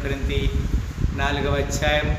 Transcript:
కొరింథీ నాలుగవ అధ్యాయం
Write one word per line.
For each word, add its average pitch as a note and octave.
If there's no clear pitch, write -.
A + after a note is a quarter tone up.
కొరింథీ C#3
నాలుగవ C#3+
అధ్యాయం D3+